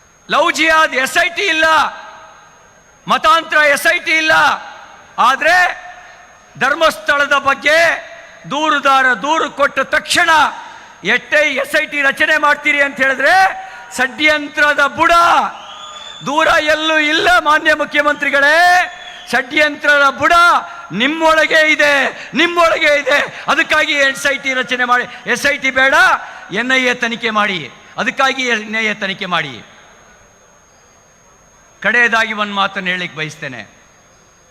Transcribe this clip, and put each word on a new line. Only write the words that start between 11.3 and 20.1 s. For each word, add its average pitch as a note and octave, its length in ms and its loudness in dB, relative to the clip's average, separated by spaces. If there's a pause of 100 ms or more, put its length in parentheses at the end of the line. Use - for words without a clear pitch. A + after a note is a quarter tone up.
ಎಸ್ D4+ 320 -2
ಐ D#4 40 -4
ಟಿ C#4+ 160 -6
ರಚನೆ D#4 340 0
ಮಾಡ್ತೀರಿ D4 460 0
ಅಂತ C#4 140 -2
ಹೇಳಿದ್ರೆ C#4 720 2 (280)
ಷಡ್ಯಂತ್ರದ D4 920 0
ಬುಡ D4+ 260 0 (1120)
ದೂರ D#4 200 0 (140)
ಎಲ್ಲೂ D#4 380 0
ಇಲ್ಲ E4 400 2
ಮಾನ್ಯ D#4 360 2
ಮುಖ್ಯಮಂತ್ರಿಗಳೇ, D4 1120 2 (480)
ಷಡ್ಯಂತ್ರದ C#4+ 760 2